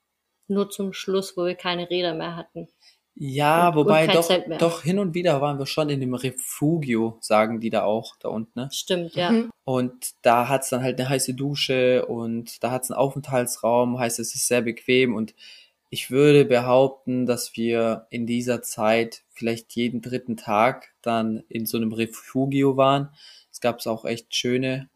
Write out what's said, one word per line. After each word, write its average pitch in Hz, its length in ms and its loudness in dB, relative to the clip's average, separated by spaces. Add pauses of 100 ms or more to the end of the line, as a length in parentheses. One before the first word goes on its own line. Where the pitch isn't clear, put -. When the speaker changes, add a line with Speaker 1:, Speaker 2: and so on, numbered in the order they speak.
(480)
Speaker 1:
nur 196 220 0
zum 196 240 -6
Schluss, 190 420 -4
wo 175 80 -2
wir 180 100 -2
keine 175 360 -4
Räder 175 240 -2
mehr 165 220 -8
hatten. - 320 -14 (460)
Speaker 2:
Ja, 147 560 4
Speaker 1:
Und, 151 60 0
Speaker 2:
wobei 151 260 6
Speaker 1:
und 156 60 2
kein 175 80 4
Speaker 2:
doch, 165 100 4
Speaker 1:
Zelt 180 220 2
mehr. 160 100 -6
Speaker 2:
doch 165 240 0
hin 180 160 0
und 180 160 -2
wieder 170 260 2
waren 143 180 -2
wir 139 80 -6
schon 151 240 -2
in 139 100 -2
dem 127 140 -2
Refugio, 127 1040 -2
sagen 110 400 2
die 113 100 -4
da 104 140 0
auch, 110 320 -2
da - 120 -10
unten, 110 300 -8
ne? 135 140 -6
Speaker 1:
Stimmt, 175 420 -6
ja. 226 160 0
Speaker 3:
Mhm. 226 200 0 (140)
Speaker 2:
Und 127 580 -4
da 120 260 4
hat's 135 220 -2
dann 127 120 -2
halt 127 160 -2
eine 127 100 -2
heiße 135 260 -2
Dusche 131 720 0
und 117 580 -8
da 117 60 -2
hat's 127 200 -4
einen - 80 -4
Aufenthaltsraum, 123 1000 0
heißt, 117 200 -2
es 113 160 -6
ist - 140 -4
sehr 123 140 2
bequem 120 520 2
und 110 200 -4 (560)
ich - 200 -10
würde 143 360 6
behaupten, 127 800 2
dass 120 280 -4
wir 113 540 0
in 117 180 -6
dieser 120 360 -2
Zeit 117 680 0
vielleicht 113 480 -6
jeden 120 240 -2
dritten 123 380 -6
Tag 113 640 0
dann 110 480 -2
in 113 160 -6
so 117 100 -4
einem 113 160 -2
Refugio 135 840 0
waren. 139 320 2 (420)
Es - 80 -18
gab's 117 260 -2
auch 113 200 -6
echt 117 280 -8
schöne 131 600 -2